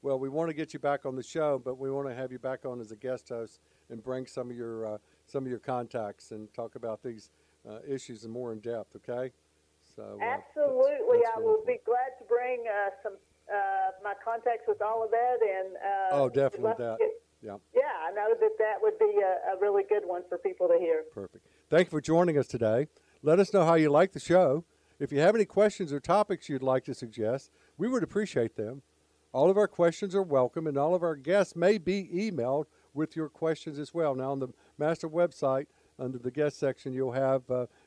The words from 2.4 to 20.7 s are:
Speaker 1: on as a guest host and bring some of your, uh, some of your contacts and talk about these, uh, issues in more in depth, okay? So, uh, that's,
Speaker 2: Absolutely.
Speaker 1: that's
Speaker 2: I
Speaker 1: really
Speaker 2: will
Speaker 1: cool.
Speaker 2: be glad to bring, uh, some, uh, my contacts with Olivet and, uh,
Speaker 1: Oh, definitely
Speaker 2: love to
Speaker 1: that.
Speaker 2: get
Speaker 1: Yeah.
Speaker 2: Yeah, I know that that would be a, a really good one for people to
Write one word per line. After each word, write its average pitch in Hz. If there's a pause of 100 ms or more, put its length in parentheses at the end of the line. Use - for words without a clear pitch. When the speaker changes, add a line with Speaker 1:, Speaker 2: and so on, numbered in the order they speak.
Speaker 1:
on 123
as 110
a 110
guest 127
host 117 (300)
and 117
bring 127
some 123
of 123
your, 113
uh, 107 (300)
some 139
of 131
your 120
contacts 120
and 107
talk 117
about 113
these, 113 (380)
uh, 107
issues 127
in 113
more 120
in 110
depth, 113
okay? 123 (640)
So, 110
uh, 104
that's, 247 (140)
Speaker 2:
Absolutely. 285
Speaker 1:
that's 466
Speaker 2:
I 453
Speaker 1:
really 453
Speaker 2:
will 440
Speaker 1:
cool. 440
Speaker 2:
be 480
glad 254
to -
bring, 240
uh, 202 (120)
some, 202 (380)
uh, 190 (120)
my 208 (100)
contacts 226
with 208
Olivet 226
and, 190
uh, 196
Speaker 1:
Oh, 139
definitely 139
Speaker 2:
love 226
to 123
Speaker 1:
that. 113
Speaker 2:
get 453 (320)
Speaker 1:
Yeah. 101 (160)
Speaker 2:
Yeah, 480 (240)
I 170
know 208
that -
that 214
would 214
be 208
a, 190
a 180
really 403
good -
one 180
for -
people -
to 170